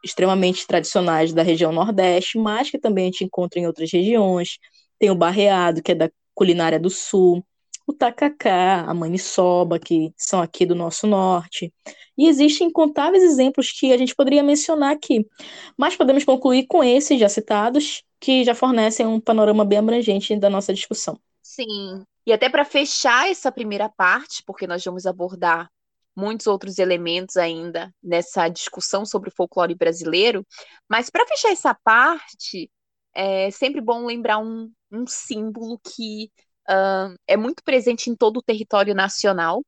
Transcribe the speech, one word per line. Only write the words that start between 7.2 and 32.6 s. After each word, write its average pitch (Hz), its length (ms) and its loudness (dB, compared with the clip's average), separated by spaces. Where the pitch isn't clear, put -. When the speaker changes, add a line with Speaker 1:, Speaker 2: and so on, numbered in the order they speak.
Speaker 1:
o 285 60 -6
tacacá, 196 960 0
a 156 60 -4
maniçoba, 175 840 0
que 160 380 -2
são - 260 -2
aqui 165 240 0
do 175 80 -2
nosso 170 320 -6
Norte. 185 680 0
E 285 100 6
existem 302 400 4
incontáveis 320 560 4
exemplos 277 500 4
que 262 180 0
a 247 60 6
gente 254 180 0
poderia 285 280 4
mencionar 294 480 2
aqui, 254 360 0
mas 320 200 0
podemos 269 260 4
concluir 262 420 4
com 339 160 4
esses 262 380 4
já 208 80 6
citados, 226 760 0
que 262 260 2
já 240 100 2
fornecem 226 500 0
um 220 140 0
panorama 214 460 2
bem 208 140 2
abrangente 220 580 0
da 202 120 2
nossa 196 240 -2
discussão. - 460 -8
Speaker 2:
Sim. 202 640 -12
E 226 60 0
até 220 160 2
pra 285 160 0
fechar 285 680 0
essa 285 220 -4
primeira 214 380 -6
parte, 202 560 -2
porque 196 200 -12
nós 175 160 -8
vamos 185 240 -10
abordar 175 640 -4
muitos 214 320 -6
outros 196 320 -4
elementos 180 560 -2
ainda 170 680 -4
nessa 170 460 -2
discussão 190 580 -6
sobre 202 220 -8
o - 80 -14
folclore 175 400 -2
brasileiro, 175 680 -2
mas 226 220 -4
pra 466 180 0
fechar 508 240 0
essa 294 320 -2
parte, 233 880 0